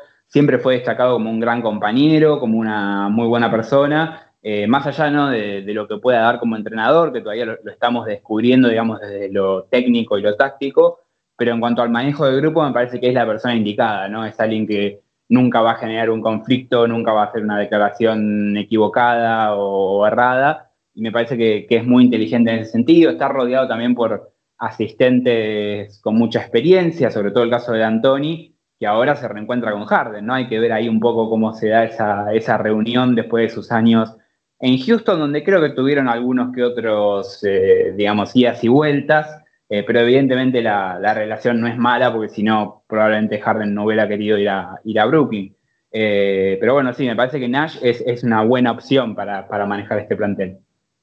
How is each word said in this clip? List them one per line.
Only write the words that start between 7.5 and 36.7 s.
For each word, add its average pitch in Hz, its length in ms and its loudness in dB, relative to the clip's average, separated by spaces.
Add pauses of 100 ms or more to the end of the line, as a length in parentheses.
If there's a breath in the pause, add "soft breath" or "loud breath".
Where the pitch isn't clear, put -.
lo 104 100 -14
estamos 117 340 -2
descubriendo, 117 640 2
digamos, 113 320 -2
desde 101 300 -8
lo 95 340 0
técnico 117 520 0
y 98 60 -2
lo 104 140 0
táctico, 139 640 0 (360)
pero 120 160 0
en 117 80 -2
cuanto 120 220 0
al 117 80 0
manejo 143 340 0
del 135 160 2
grupo 156 240 2
me 135 80 -2
parece 120 280 -2
que 123 80 0
es 127 60 2
la 120 120 2
persona 110 300 -2
indicada, 104 520 -2
¿no? 110 160 -8
Es 107 140 -10
alguien 110 300 0
que 101 320 -4 (280)
nunca 120 340 2
va 113 100 2
a 113 40 -2
generar 113 340 -2
un 113 100 0
conflicto, 117 680 0
nunca 117 260 -2
va 104 120 2
a - 20 -2
hacer 110 160 -6
una 107 160 -2
declaración 104 960 0
equivocada 113 1000 0
o, 98 420 0
o 104 80 4
errada, 127 640 0 (220)
y - 80 -16
me 110 100 -4
parece 117 260 -2
que, 110 300 2
que 117 120 2
es 113 60 -2
muy 123 200 6
inteligente 117 480 2
en 110 80 -2
ese - 120 -10
sentido. 156 380 4
Está 139 180 -2
rodeado 131 380 0
también 120 300 -2
por 113 340 -2 (280)
asistentes 110 1400 -2
con 107 140 0
mucha 117 240 0
experiencia, 160 680 2
sobre 101 220 -4
todo 120 100 2
el 117 80 0
caso 120 220 -2
de 113 80 0
D'Antoni, 135 760 0 (240)
que 110 80 -4
ahora 123 300 2
se 123 100 -10
reencuentra 110 460 -4
con 104 140 -8
Harden, 113 400 -2
¿no? 127 80 -2
Hay 127 140 -2
que 110 120 -2
ver 117 120 2
ahí 113 160 -2
un 113 120 0
poco 113 300 0
cómo 110 240 0
se 110 140 -4
da 113 160 2
esa, 104 480 -4
esa 110 260 0
reunión 117 580 0
después 113 320 0
de - 60 -8
sus 104 180 -8
años 113 420 2 (460 soft breath)
en 127 180 2
Houston, 214 400 0
donde 147 240 -2
creo 196 180 4
que 147 100 2
tuvieron 135 360 0
algunos 123 480 -2
que 123 80 -2
otros, 107 800 -2